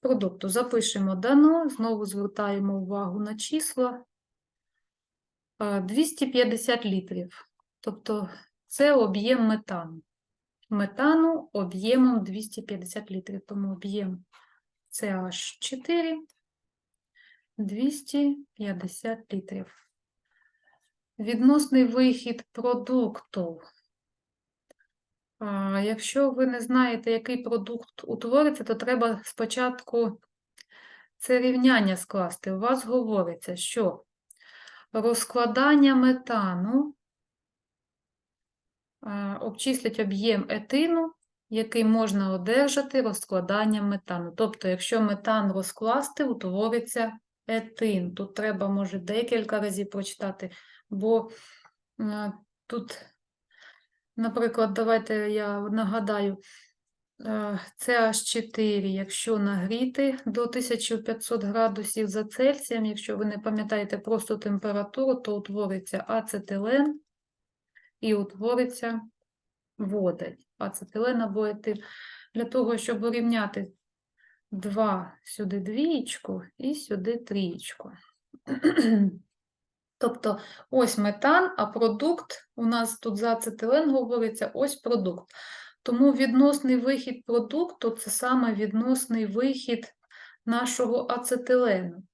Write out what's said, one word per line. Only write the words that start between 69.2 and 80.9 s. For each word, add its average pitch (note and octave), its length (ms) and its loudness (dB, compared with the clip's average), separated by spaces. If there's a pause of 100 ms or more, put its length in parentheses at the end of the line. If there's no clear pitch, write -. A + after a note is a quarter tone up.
водень, F#3+ 600 -2 (200)
ацетилен A3+ 640 -2
або G#3+ 240 -2
етил. G#3 300 -4 (580)
Для A#3 120 -2
того, A#3 320 0
щоб A3 260 -4
урівняти A3+ 680 -2 (800)
два G3 720 -2
сюди G3+ 360 -6
двієчку G#3+ 840 -4 (140)
і C4+ 180 -4
сюди G#3 420 -4
трієчку. - 760 -6 (540)
<clears throat> A#3 640 4 (840)
Тобто A3+ 420 -2 (300)
ось B3 280 2